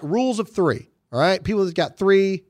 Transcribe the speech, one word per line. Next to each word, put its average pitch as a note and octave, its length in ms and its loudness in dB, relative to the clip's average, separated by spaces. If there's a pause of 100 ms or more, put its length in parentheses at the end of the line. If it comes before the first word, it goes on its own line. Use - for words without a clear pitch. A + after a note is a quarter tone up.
rules A#3 340 -2
of A3 100 -4
three. E3 400 -2 (240)
All A#2+ 60 -4
right, F3+ 240 0
people G3+ 220 -2
that F3 100 -6
got D#3 240 -4
three G3 520 2